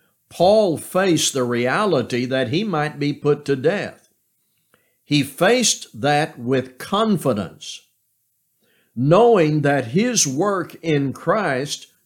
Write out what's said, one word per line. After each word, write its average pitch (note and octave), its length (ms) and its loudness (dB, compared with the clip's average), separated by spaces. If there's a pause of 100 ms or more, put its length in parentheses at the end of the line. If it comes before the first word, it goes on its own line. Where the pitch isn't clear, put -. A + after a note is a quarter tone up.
(300)
Paul F#3+ 480 4
faced F3+ 560 0
the C3 100 -2
reality B2 840 0
that B2+ 240 -2
he F3 140 -2
might D3+ 360 -4
be C#3+ 140 -2
put D3 320 -2
to C3+ 100 -2
death. C#3 540 -4 (960)
He D3 200 2
faced G3+ 760 0
that D3 380 0
with B2+ 400 -4
confidence, D#3 1040 -2 (1120)
knowing D#3 640 4
that C#3+ 260 0
his G#3 400 0
work F3+ 560 -4
in C#3+ 300 0
Christ D3+ 720 -2 (180)